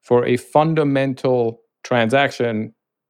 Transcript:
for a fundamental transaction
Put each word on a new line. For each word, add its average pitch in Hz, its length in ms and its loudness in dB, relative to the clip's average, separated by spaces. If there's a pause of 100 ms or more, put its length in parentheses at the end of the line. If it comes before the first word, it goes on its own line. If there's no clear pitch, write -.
for 120 240 2
a 123 120 0
fundamental 135 1200 0 (220)
transaction 117 920 0 (360)